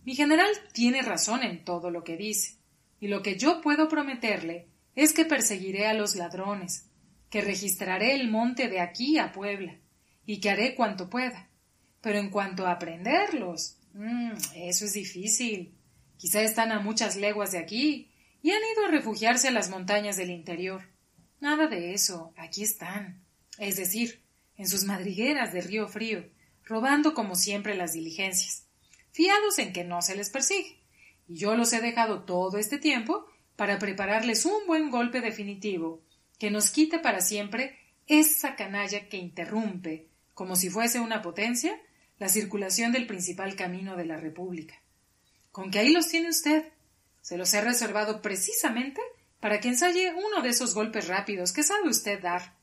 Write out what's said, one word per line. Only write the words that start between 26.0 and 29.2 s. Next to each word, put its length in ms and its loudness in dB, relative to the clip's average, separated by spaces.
robando 500 2
como 220 -2
siempre 400 0
las 160 -4
diligencias, 760 -4
fiados 480 4